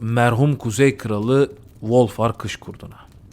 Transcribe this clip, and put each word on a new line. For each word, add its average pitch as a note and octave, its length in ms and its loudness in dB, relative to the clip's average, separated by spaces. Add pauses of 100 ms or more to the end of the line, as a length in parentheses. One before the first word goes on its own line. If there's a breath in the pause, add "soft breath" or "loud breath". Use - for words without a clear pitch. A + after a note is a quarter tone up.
merhum A#2+ 560 2
Kuzey C3+ 400 0
Kralı A#2 560 0 (280)
Wolfar A2+ 580 0
Kışkurdu'na. - 600 -14 (340)